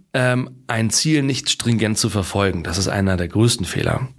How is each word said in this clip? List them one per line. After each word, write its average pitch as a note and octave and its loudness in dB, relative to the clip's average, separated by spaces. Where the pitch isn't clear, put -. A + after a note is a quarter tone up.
ähm, B2+ 0
ein A2+ 0
Ziel D#3 2
nicht C3 -2
stringent A2 0
zu A#2+ 0
verfolgen, F#2+ 0
das E2+ -4
ist F#2+ 0
einer F#2+ 2
der F2 -2
größten A#2 2
Fehler. - -2